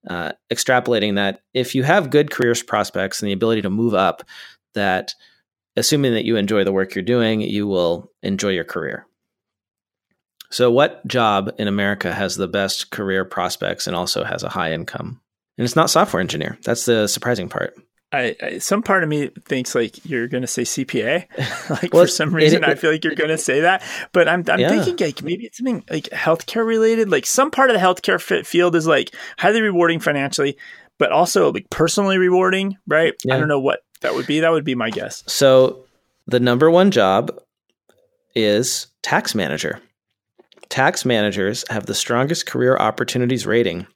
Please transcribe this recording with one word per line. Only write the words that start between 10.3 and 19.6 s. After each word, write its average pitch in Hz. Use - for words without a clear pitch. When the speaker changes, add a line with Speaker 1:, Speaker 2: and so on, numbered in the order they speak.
Speaker 1:
So 123
what 139
job 107
in 104
America 101
has 95
the 95
best 98
career 95
prospects -
and 87
also 90
has -
a 90
high 85
income? -
And 117
it's 123
not 160
software 160
engineer. 78
That's -
the 110
surprising 107
part. -
Speaker 2:
I, 123
I, -
some 208
part 190
of 156
me 147
thinks, 127